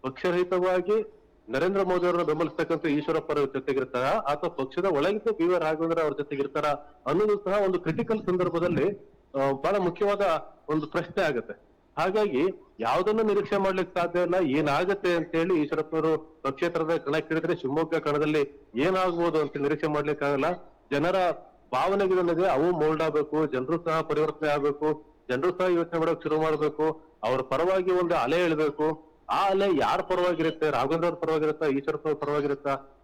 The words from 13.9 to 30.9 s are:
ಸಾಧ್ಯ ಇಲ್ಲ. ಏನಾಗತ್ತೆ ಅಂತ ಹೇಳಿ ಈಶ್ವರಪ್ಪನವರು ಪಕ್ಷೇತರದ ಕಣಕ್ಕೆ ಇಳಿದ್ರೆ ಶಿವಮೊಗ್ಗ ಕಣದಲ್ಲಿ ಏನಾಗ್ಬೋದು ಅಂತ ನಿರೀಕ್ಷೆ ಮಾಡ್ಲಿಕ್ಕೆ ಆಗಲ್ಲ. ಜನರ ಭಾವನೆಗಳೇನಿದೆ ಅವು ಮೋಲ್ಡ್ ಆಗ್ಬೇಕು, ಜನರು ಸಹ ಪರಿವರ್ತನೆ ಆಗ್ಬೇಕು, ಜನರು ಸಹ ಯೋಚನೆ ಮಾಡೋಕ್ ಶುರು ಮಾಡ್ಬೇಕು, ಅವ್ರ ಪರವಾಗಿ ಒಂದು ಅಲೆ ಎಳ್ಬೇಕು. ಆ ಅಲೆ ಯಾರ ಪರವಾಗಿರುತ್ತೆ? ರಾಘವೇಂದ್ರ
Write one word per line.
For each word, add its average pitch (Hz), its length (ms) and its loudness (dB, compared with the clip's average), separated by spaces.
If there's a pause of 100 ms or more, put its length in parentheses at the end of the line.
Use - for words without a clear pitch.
ಸಾಧ್ಯ 175 200 0
ಇಲ್ಲ. 175 160 2
ಏನಾಗತ್ತೆ 175 800 0
ಅಂತ 165 200 -4
ಹೇಳಿ 165 280 2
ಈಶ್ವರಪ್ಪನವರು 156 800 -2
ಪಕ್ಷೇತರದ 165 540 -2
ಕಣಕ್ಕೆ 156 360 -2
ಇಳಿದ್ರೆ 160 220 0
ಶಿವಮೊಗ್ಗ 156 400 -2
ಕಣದಲ್ಲಿ 151 800 0
ಏನಾಗ್ಬೋದು 170 680 2
ಅಂತ 147 160 -4
ನಿರೀಕ್ಷೆ 151 300 0
ಮಾಡ್ಲಿಕ್ಕೆ 147 380 -2
ಆಗಲ್ಲ. 143 200 0 (460)
ಜನರ 175 400 2 (420)
ಭಾವನೆಗಳೇನಿದೆ 180 720 2
ಅವು 160 240 4
ಮೋಲ್ಡ್ 156 300 2
ಆಗ್ಬೇಕು, 156 440 0
ಜನರು 139 380 -2
ಸಹ 160 180 0
ಪರಿವರ್ತನೆ 151 480 -2
ಆಗ್ಬೇಕು, 147 560 0 (240)
ಜನರು 165 280 0
ಸಹ 185 80 0
ಯೋಚನೆ 170 340 0
ಮಾಡೋಕ್ 165 240 0
ಶುರು 156 180 0
ಮಾಡ್ಬೇಕು, 156 600 0 (220)
ಅವ್ರ 127 180 0
ಪರವಾಗಿ 180 500 0
ಒಂದು 175 240 2
ಅಲೆ 151 280 2
ಎಳ್ಬೇಕು. 156 680 0 (200)
ಆ 160 180 0
ಅಲೆ 196 280 2
ಯಾರ 135 260 2
ಪರವಾಗಿರುತ್ತೆ? 165 680 0
ರಾಘವೇಂದ್ರ 139 340 0